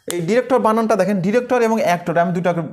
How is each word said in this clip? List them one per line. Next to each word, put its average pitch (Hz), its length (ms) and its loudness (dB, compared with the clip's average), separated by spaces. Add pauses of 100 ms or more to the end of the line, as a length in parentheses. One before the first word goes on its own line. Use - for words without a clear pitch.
এই 175 140 -4
ডিরেক্টর 240 380 0
বানানটা 220 380 0
দেখেন, 185 240 0
ডিরেক্টর 247 420 0
এবং 220 180 0
অ্যাক্টর 175 380 0
আমি 175 140 2
দুইটা 175 220 -2 (180)